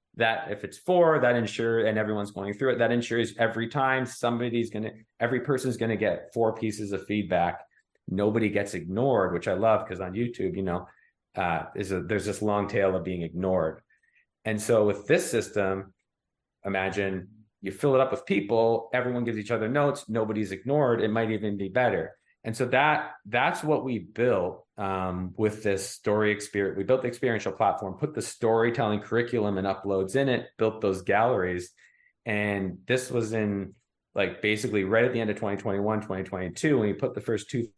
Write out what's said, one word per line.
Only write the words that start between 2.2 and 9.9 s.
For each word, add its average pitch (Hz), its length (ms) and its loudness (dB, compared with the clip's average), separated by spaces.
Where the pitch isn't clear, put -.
going 98 220 -6
through 127 200 0
it, 117 60 0
that 117 120 4
ensures 117 460 0
every 113 300 0
time 131 380 0
somebody's 120 640 -2
gonna, 107 220 -6
every 120 220 0
person's 127 360 0
gonna 113 200 0
get 92 360 -2
four 110 220 2
pieces 107 380 -4
of 92 120 -6
feedback. 87 560 0
Nobody 104 400 2
gets 101 240 -2
ignored, 95 600 0
which 87 140 -4
I 98 60 2
love, 104 340 2
'cause 90 120 -8